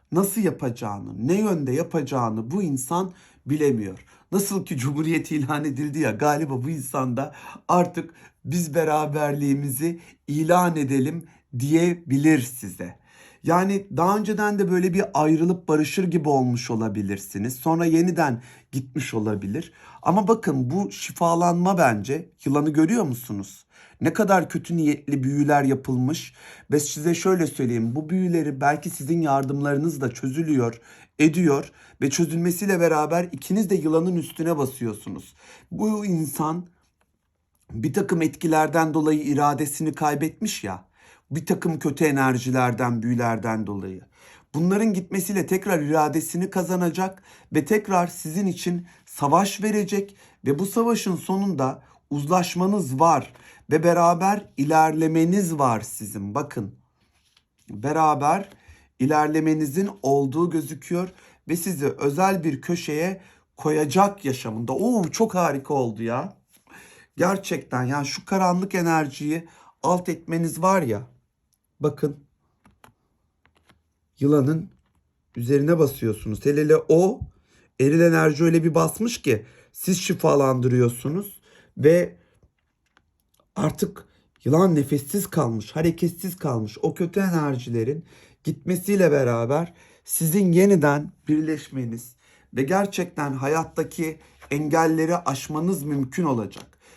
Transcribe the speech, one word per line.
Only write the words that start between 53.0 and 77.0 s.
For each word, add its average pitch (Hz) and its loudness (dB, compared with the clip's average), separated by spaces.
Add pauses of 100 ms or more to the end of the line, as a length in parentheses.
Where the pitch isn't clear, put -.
ve 160 2
beraber 175 2
ilerlemeniz 160 2
var 117 2
sizin. 104 -10
Bakın, 123 -6 (920)
beraber 151 0 (500)
ilerlemenizin 156 0 (120)
olduğu 139 2
gözüküyor 160 -6 (380)
ve 160 -2
sizi 165 -4
özel 165 0
bir 147 -2
köşeye 170 -4 (360)
koyacak 156 2
yaşamında. 117 -4
Oo, 202 0
çok 220 0
harika 151 0
oldu 117 -2
ya. 127 -6 (800)
Gerçekten 180 -2
yani 139 -2
şu - -8
karanlık 185 0
enerjiyi 160 -2 (360)
alt 175 2
etmeniz 165 -4
var 185 4
ya, 113 -4 (720)
bakın, 143 -2 (2000)
yılanın 147 2 (680)
üzerine 143 2
basıyorsunuz. 113 0
Hele 143 2
hele 156 6 (140)
o 185 4 (600)